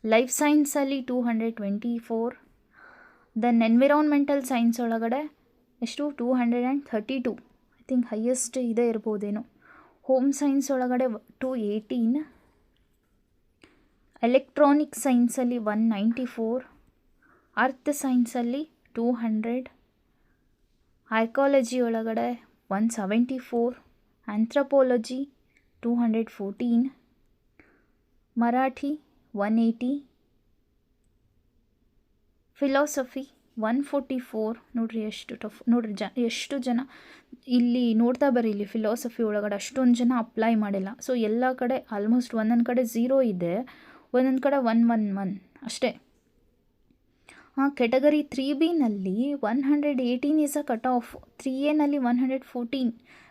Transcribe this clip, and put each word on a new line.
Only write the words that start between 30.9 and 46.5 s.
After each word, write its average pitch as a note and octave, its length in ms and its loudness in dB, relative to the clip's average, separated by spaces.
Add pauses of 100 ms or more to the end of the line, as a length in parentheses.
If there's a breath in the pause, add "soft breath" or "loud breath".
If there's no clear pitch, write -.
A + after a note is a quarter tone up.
ಫಿಲಾಸಫಿ C#4 760 -2 (300)
ಒನ್ A#3 240 0
ಫೋರ್ಟಿ C#4 340 -4
ಫೋರ್. A3 400 -6 (180)
ನೋಡ್ರಿ A3+ 240 -4
ಎಷ್ಟು G#3+ 360 -10
ಟಫ್. - 320 -10
ನೋಡ್ರಿ A#3 240 0
ಜ-, G3 260 -6
ಎಷ್ಟು B3 400 -4
ಜನ B3 220 -2 (680 loud breath)
ಇಲ್ಲಿ B3 460 2
ನೋಡ್ತಾ B3 360 2
ಬರ್ರಿ, A#3 200 2
ಇಲ್ಲಿ G#3 140 -4
ಫಿಲಾಸಫಿ A3+ 580 -4
ಒಳಗಡೆ G#3 320 -2
ಅಷ್ಟೊಂದು B3 400 2
ಜನ A#3+ 220 2
ಅಪ್ಲೈ A3+ 380 0
ಮಾಡಿಲ್ಲ. G3 340 -2 (120)
So B3+ 180 -2
ಎಲ್ಲ A3+ 340 0
ಕಡೆ B3+ 340 -2 (120)
almost A#3 380 0
ಒಂದೊಂದು A3+ 280 2
ಕಡೆ B3 200 0
ಝೀರೋ B3 380 2
ಇದೆ, F3+ 340 0 (580 loud breath)
ಒಂದೊಂದು C4 280 2
ಕಡೆ C#4+ 140 2
ಒನ್ A#3 340 4
ಒನ್ G#3 280 0
ಒನ್ G3 220 -6 (220)
ಅಷ್ಟೇ. - 380 -4 (1600 loud breath)